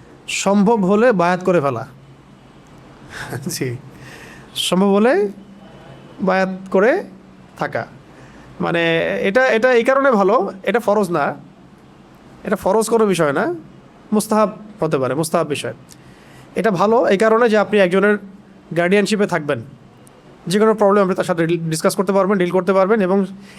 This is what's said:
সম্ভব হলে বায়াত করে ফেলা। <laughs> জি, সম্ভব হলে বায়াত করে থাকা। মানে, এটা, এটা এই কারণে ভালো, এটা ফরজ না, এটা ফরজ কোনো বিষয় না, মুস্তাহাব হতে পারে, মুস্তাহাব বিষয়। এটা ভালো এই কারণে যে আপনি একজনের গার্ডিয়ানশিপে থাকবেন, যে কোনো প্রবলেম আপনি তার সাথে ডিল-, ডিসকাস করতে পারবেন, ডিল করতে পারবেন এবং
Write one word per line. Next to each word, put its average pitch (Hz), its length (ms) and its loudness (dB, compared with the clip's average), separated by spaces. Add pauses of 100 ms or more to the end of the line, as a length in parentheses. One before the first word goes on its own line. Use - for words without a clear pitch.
(260)
সম্ভব 202 580 0
হলে 214 280 2
বায়াত 180 320 0
করে 180 160 2
ফেলা। 123 260 -4 (840)
<laughs> - 760 -14
জি, 127 300 -6 (760)
সম্ভব 185 320 0
হলে 247 420 2 (920)
বায়াত 190 280 0 (220)
করে 247 340 2 (540)
থাকা। 127 280 -6 (760)
মানে, 170 480 0 (140)
এটা, 247 240 2
এটা 247 260 2
এই 233 120 4
কারণে 269 260 2
ভালো, 214 420 2 (100)
এটা 214 180 0
ফরজ 208 300 0
না, 147 240 -2 (1120)
এটা 208 120 -2
ফরজ 208 320 0
কোনো 220 180 2
বিষয় 165 260 0
না, 233 220 -2 (580)
মুস্তাহাব 214 440 0 (240)
হতে 160 180 -2
পারে, 127 160 -2
মুস্তাহাব 160 320 -2
বিষয়। 123 280 -8 (800)
এটা 196 160 0
ভালো 208 360 2
এই 196 120 2
কারণে 220 300 2
যে 214 100 2
আপনি 202 200 0
একজনের 190 400 2 (580)
গার্ডিয়ানশিপে 196 500 0
থাকবেন, 147 340 -4 (840)
যে 180 120 -2
কোনো 220 160 4
প্রবলেম 208 280 2
আপনি 190 120 0
তার 185 100 -4
সাথে 165 220 -2
ডিল-, 165 240 -4
ডিসকাস 160 260 -2
করতে 196 160 -2
পারবেন, 190 260 2
ডিল 175 120 0
করতে 185 220 0
পারবেন 190 280 2
এবং 190 260 0 (320)